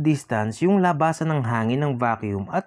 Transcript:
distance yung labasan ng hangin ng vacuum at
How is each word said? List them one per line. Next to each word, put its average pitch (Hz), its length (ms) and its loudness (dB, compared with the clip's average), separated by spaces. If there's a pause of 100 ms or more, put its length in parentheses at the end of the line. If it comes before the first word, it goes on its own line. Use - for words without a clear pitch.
distance 120 640 0
yung 196 160 4
labasan 160 480 0
ng 147 160 0
hangin 117 400 0
ng 139 80 -2
vacuum 107 560 -2
at 180 160 -4